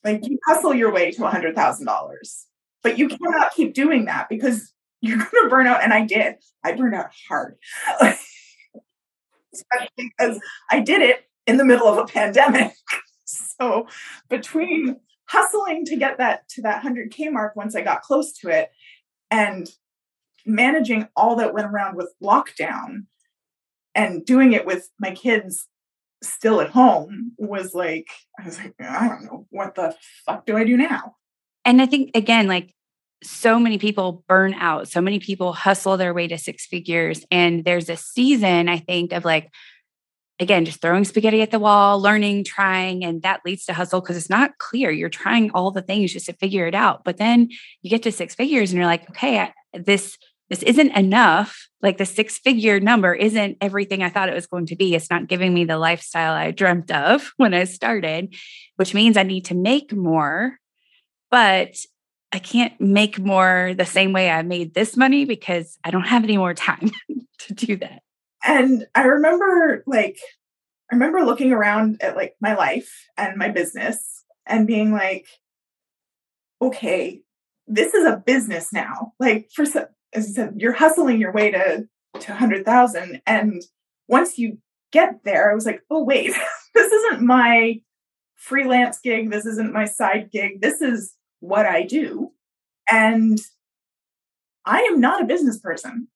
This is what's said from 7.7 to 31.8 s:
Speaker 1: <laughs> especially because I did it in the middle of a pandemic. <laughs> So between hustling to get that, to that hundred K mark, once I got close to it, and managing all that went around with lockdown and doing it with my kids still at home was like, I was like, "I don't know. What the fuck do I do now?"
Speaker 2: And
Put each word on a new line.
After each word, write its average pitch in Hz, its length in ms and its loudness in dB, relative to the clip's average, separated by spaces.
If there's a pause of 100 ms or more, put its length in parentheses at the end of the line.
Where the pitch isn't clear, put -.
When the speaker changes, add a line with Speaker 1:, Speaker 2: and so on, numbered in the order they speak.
Speaker 1:
<laughs> - 220 -2 (1500)
especially - 360 -6 (280)
because 226 220 -2 (320)
I 277 80 2
did 285 220 2
it 247 240 2 (220)
in 247 100 4
the 277 80 4
middle 233 220 6
of 208 100 4
a 226 80 -2
pandemic. 226 720 2
<laughs> - 60 -20 (760)
So 233 280 -2 (400)
between 311 720 -4 (320)
hustling 359 560 -2
to 311 100 -6
get 269 220 -2
that, - 320 -2
to - 140 -16
that 214 180 -4
hundred 240 300 -8
K 302 180 -8
mark, 214 260 -6
once 214 220 -10
I 160 40 -6
got - 200 -4
close 302 380 -2
to 180 100 -10
it, 156 220 -2 (580)
and 202 400 -2 (760)
managing 233 680 0
all 233 220 2
that 226 160 -2
went 208 140 -4
around 196 280 -6
with 180 260 -12
lockdown - 840 -4 (880)
and 180 300 -2
doing 254 260 6
it 208 140 0
with 185 240 -6 (100)
my 190 120 -6
kids 196 560 -4 (540)
still - 380 0
at - 120 -2
home 220 680 2
was 196 360 -8
like, 165 340 -6 (300)
I 190 80 -20
was 170 140 -14
like, - 220 -16
"I 220 260 -4
don't - 160 -6
know. - 280 -18
What 196 240 -10
the 165 200 -4 (300)
fuck 160 200 -8
do 214 120 -2
I 226 80 2
do 240 100 4
now?" 294 400 -2 (480)
Speaker 2:
And 247 180 8